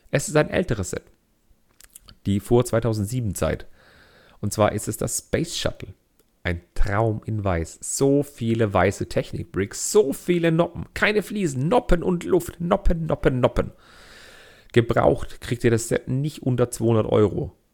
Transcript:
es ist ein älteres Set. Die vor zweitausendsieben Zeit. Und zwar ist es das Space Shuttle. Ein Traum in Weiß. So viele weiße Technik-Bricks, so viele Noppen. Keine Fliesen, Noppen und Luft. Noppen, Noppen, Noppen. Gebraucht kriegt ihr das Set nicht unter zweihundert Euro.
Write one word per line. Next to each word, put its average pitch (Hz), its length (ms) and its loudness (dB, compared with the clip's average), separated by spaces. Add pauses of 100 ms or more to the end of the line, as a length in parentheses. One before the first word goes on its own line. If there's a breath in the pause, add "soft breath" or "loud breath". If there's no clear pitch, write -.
(100)
es - 180 -2
ist - 80 -2
ein 156 120 4
älteres 110 440 -2
Set. - 100 -6 (1200)
Die 101 160 0
vor 120 240 4
zweitausendsieben 110 680 -2
Zeit. - 320 -2 (720 soft breath)
Und 104 140 -6
zwar 104 180 2
ist - 160 -6
es - 80 -6
das - 220 -4
Space - 400 -4
Shuttle. - 340 -6 (500)
Ein 87 200 -4 (120)
Traum 110 520 2
in 107 180 -4
Weiß. 85 380 -2
So 139 400 2
viele 113 500 -2
weiße 95 380 2
Technik-Bricks, - 800 -4
so 208 220 4
viele 170 380 0
Noppen. 165 420 -2
Keine 208 280 0
Fliesen, 160 460 -2
Noppen 190 340 2
und 175 220 -2
Luft. 175 360 -2
Noppen, 170 440 2
Noppen, 143 360 0
Noppen. - 320 2 (1000 loud breath)
Gebraucht - 720 2
kriegt - 220 -4
ihr 120 60 4
das 113 180 0
Set - 200 -2
nicht 139 340 -4
unter 123 280 0
zweihundert 113 360 2
Euro. - 460 2 (220)